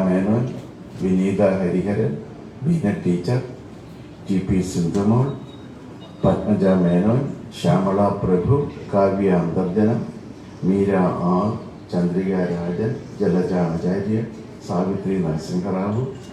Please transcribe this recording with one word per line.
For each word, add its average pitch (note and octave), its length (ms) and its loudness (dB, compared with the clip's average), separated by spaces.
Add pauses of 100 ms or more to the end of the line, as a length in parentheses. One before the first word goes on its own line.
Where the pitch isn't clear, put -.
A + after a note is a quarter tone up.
മേനോൻ, G2 360 2 (600)
വിനീത F#2+ 400 2 (180)
ഹരിഹരൻ, F#2 520 0 (520)
ബീന D#3 220 2 (180)
ടീച്ചർ, F2+ 360 2 (840)
ടി G2 100 2 (120)
പി F#2+ 100 4 (140)
സിന്ധുമോൾ, G2+ 540 2 (1000)
പത്മജ G2 400 2 (200)
മേനോൻ, G2 360 4 (380)
ശ്യാമള F#3+ 420 2 (220)
പ്രഭു, - 340 4 (360)
കാവ്യ G2 380 4 (120)
അന്തർജനം, F#2 580 2 (680)
മീര G3 240 4 (440)
ആർ, G2+ 120 2 (440)
ചന്ദ്രിക F#2 400 0 (220)
രാജൻ, F2+ 380 -2 (280)
ജലജ F2+ 320 2 (180)
ആചാര്യ, G2 480 0 (480)
സാവിത്രി F#2+ 480 -2 (100)
നരസിംഹറാവു, F#2 800 -2 (300)